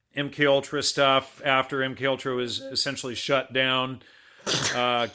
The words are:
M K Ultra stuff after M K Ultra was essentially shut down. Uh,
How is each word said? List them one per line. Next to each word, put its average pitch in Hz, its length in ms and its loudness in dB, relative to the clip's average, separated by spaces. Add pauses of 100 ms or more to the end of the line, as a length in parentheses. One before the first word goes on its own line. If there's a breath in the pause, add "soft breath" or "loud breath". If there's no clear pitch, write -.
(140)
M 143 160 -4
K 147 160 0
Ultra 139 380 2
stuff 135 600 2
after 135 380 2
M 131 140 -4
K 127 100 -4
Ultra 131 300 -2
was 123 240 -2
essentially 131 560 -4
shut 131 380 0
down. 131 480 0 (720 loud breath)
Uh, 123 420 2